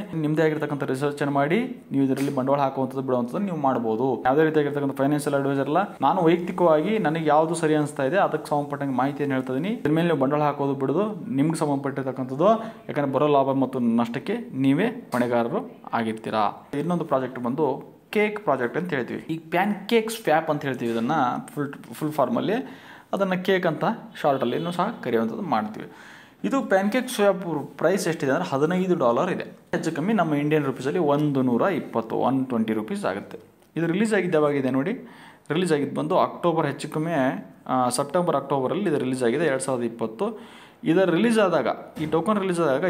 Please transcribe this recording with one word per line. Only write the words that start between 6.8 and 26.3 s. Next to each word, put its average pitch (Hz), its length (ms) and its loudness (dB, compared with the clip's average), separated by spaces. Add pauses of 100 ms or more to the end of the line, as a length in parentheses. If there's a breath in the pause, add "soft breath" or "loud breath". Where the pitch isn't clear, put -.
ನನಗೆ 160 260 0
ಯಾವುದು 160 300 4
ಸರಿ 156 160 4
ಅನಿಸ್ತಾ 143 320 -2
ಇದೆ 196 160 2
ಅದಕ್ಕೆ 151 240 -6
ಸಂಬಂಧಪಟ್ಟಂಗೆ 139 500 -2
ಮಾಹಿತಿಯನ್ನು 139 360 -2
ಹೇಳ್ತಾ 131 180 -4
ಇದ್ದೀನಿ. 190 260 -2
ಇದ್ರ 151 160 2
ಮೇಲೆ 170 140 2
ನೀವು 139 120 2
ಬಂಡವಾಳ 147 260 2
ಹಾಕೋದು 139 340 -2
ಬಿಡೋದು 156 220 0 (340)
ನಿಮ್ಗೆ 160 240 0
ಸಂಬಂಧಪಟ್ಟಿರ್ತಕ್ಕಂಥದ್ದು, 135 840 0 (380 loud breath)
ಯಾಕಂದರೆ 143 300 -2
ಬರೋ 147 200 4
ಲಾಭ 135 280 2
ಮತ್ತು 127 180 -2 (160)
ನಷ್ಟಕ್ಕೆ 131 340 -2 (280)
ನೀವೇ 143 240 4 (260)
ಹೊಣೆಗಾರರು 120 480 2 (380)
ಆಗಿರ್ತೀರಾ. 110 440 -2 (380)
ಇನ್ನೊಂದು 160 300 -2
ಪ್ರಾಜೆಕ್ಟ್ 131 340 -2
ಬಂದು 143 220 0 (480)
ಕೇಕ್ 214 220 2 (100)
ಪ್ರಾಜೆಕ್ಟ್ 127 340 0
ಅಂತ 180 160 -6
ಹೇಳ್ತೀವಿ. 113 240 -4 (140)
ಈ - 20 -4 (160)
ಪ್ಯಾನ್‌ಕೇಕ್ 208 640 0
ಸ್ವ್ಯಾಪ್ 160 360 2
ಅಂತ 147 160 -2
ಹೇಳ್ತೀವಿ 123 260 -2
ಇದನ್ನು 123 240 0 (340)
full, 143 180 -6 (260)
full 151 220 -4
ಫಾರ್ಮಲ್ಲಿ, 123 380 0 (580 loud breath)
ಅದನ್ನು 185 220 0 (100)
ಕೇಕ್ 185 240 2
ಅಂತ 151 140 -2 (360)
ಶಾರ್ಟಲ್ಲಿನೂ 143 580 0
ಸಹ 180 80 0 (180)
ಕರೆಯುವಂಥದ್ದು 214 400 0 (100)
ಮಾಡ್ತೀವಿ. 107 320 -4 (600 loud breath)